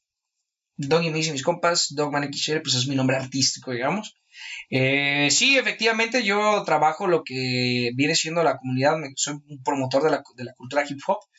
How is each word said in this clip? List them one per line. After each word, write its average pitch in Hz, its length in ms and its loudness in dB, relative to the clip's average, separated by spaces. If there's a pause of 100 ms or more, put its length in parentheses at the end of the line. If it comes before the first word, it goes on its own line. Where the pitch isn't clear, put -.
(800)
Doggy 160 320 2
me 156 80 -4
dicen 160 160 -2
mis 131 80 -6
compas, 170 520 0
Dogman 143 300 -2
X 139 240 -6
L, 156 140 0
pues 135 120 -2
es 127 140 0
mi 139 80 0
nombre 131 200 2
artístico, 131 540 -4
digamos. 139 440 -4 (560)
Eh, 143 600 2
sí, 269 280 4
efectivamente, 226 680 0
yo 208 400 2
trabajo 156 420 2
lo 165 160 4
que 123 720 0
viene 147 200 2
siendo 165 280 0
la 139 140 2
comunidad, 131 400 0
me, 143 180 -6
soy - 200 -4
un 143 280 -14
promotor 135 400 0
de 156 80 4
la, 143 120 0 (120)
de 123 100 -12
la 117 100 -12
cultura 143 340 -4
hip 139 180 -8
hop, 151 120 0 (200)